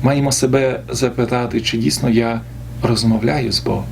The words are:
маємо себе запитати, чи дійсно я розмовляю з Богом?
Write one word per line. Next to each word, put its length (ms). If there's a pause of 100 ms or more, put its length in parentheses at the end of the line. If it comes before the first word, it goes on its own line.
маємо 280
себе 580
запитати, 720
чи 160
дійсно 320
я 320 (420)
розмовляю 680
з 80
Богом? 320